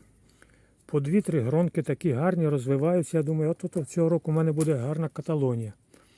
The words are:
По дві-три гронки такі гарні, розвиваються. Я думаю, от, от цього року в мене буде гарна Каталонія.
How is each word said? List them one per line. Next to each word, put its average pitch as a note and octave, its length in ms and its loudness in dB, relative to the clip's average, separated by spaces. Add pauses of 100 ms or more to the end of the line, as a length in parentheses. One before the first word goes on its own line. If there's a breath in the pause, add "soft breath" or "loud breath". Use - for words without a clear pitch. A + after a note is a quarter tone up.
(840 soft breath)
По D3+ 140 -2
дві-три D#3+ 420 2
гронки D#3 400 0
такі D3 300 -2
гарні, E3 360 2
розвиваються. D3 720 0
Я D#3 60 2
думаю, D#3 280 0
от, - 260 -6
от D3+ 120 -4
цього E3 200 0
року E3 220 0
в - 20 2
мене D#3+ 180 2
буде D#3 220 2
гарна D3 360 -2
Каталонія. B2+ 640 -2 (440 soft breath)